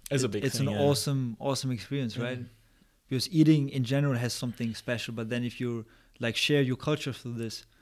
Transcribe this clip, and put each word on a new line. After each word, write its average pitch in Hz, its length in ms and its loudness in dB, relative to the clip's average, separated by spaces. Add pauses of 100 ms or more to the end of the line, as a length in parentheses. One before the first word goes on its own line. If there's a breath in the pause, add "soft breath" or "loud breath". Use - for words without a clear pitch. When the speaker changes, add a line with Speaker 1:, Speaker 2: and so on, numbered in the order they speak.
(100)
Speaker 1:
Is 139 120 4
a 131 40 4
Speaker 2:
it, 101 60 -2
Speaker 1:
big 104 120 -2
Speaker 2:
it's 131 140 0
Speaker 1:
thing, - 100 2
Speaker 2:
an 104 60 0
Speaker 1:
yeah. 143 60 0
Speaker 2:
awesome, 135 580 2
awesome 135 320 -2
experience, 123 460 -4
Speaker 1:
Yeah. 120 80 -2
Speaker 2:
right? 123 140 -4 (720)
Because 131 220 -2
eating 156 380 6
in 135 160 -2
general 139 340 2
has 117 140 -2
something 117 420 -4
special, 120 400 -4
but 113 140 -6
then 120 160 -2
if 120 160 -6
you, 117 240 -4 (340 soft breath)
like, 117 160 0
share 143 280 4
your 127 140 2
culture 151 360 -2
through 120 220 -10
this. 113 300 -6 (180 soft breath)